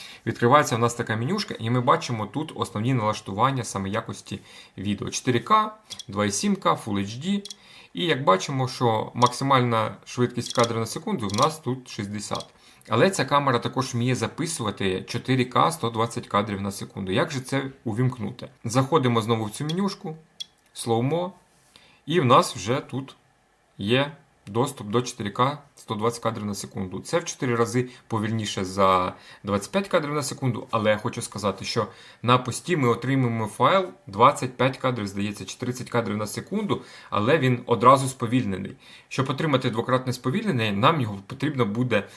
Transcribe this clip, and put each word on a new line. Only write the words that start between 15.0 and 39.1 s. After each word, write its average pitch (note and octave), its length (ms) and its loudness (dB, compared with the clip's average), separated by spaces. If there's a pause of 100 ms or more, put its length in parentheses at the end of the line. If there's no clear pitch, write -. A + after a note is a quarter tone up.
чотири A#2+ 380 0
К, C#3+ 260 4
сто A#2 180 -4
двадцять A2+ 380 -2
кадрів G2+ 340 0
на G2+ 100 -4
секунду. G2 400 -8
Як D#3 200 0
же C3+ 80 -4
це C3+ 240 -4 (200)
увімкнути? B2 680 -2 (140)
Заходимо B2+ 580 2
знову A2 240 0
в G2+ 60 -6
цю C#3+ 140 -6
менюшку, F3 500 -4 (600)
Slow A#2 340 0
Mo, F3 220 -2 (720)
і D#3+ 140 0
в C#3+ 60 4
нас C3+ 300 6
вже G#2+ 200 -2
тут C#3 400 -8 (640)
є B2+ 300 0 (360)
доступ A#2 400 -2
до A2 140 2
чотири G#2+ 280 -6
К C3+ 280 0 (180)
сто - 200 -8
двадцять A2+ 280 -2
кадрів G#2+ 220 -2
на G#2 100 -4
секунду. G2 440 -8
Це E3 200 -2
в E3+ 60 -4
чотири B2 300 -2
рази A#2 340 2 (180)
повільніше G#2+ 580 -2
за F#2+ 480 4 (300)
двадцять G2 280 -2
п'ять G3 160 0
кадрів D3 260 0
на D3 100 -2
секунду, - 480 -4
але G#2+ 180 2
я G#2+ 80 4
хочу A#2 240 -6
сказати, G2+ 440 -4
що - 220 -2 (340)
на B2 160 4
пості B2+ 400 -4
ми C3 100 2
отримуємо A#2 600 0
файл F3 420 2 (180)
двадцять A#2+ 500 4
п'ять C3 200 2
кадрів, A#2 300 -2
здається, G2+ 380 -6
чи - 120 -12
тридцять B2 320 -6
кадрів G#2 280 0
на G#2+ 100 -4
секунду, F#3 540 -4 (280)
але G#2+ 280 2
він B2+ 280 2
одразу B2+ 420 6
сповільнений. G#2+ 680 -2 (320)
Щоб C3+ 220 -2